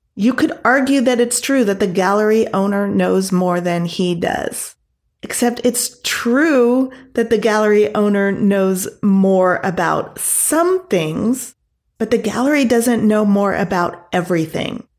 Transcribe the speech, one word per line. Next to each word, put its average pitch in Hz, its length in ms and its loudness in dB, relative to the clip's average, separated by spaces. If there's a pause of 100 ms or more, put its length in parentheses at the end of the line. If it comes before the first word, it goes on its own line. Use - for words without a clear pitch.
(160)
You 233 180 2
could 320 300 -2
argue 262 380 2
that 247 180 2
it's 240 200 -2
true 269 240 0
that 196 140 0
the 202 80 0
gallery 208 680 0
owner 202 360 -2
knows 190 420 0
more 180 300 0
than 175 240 -2
he 175 320 -2
does. - 580 -6 (480)
Except - 400 -4
it's - 400 -2
true 254 880 2 (240)
that 226 160 -2
the 226 80 2
gallery 214 560 2
owner 202 380 2
knows 190 560 0 (120)
more 190 640 2
about 165 560 -2
some 359 680 0
things, 185 680 -2 (440)
but 220 120 -4
the 233 80 2
gallery 262 460 0
doesn't 233 420 2
know 214 180 2
more 202 300 2
about 175 580 -4
everything. 170 760 -4 (100)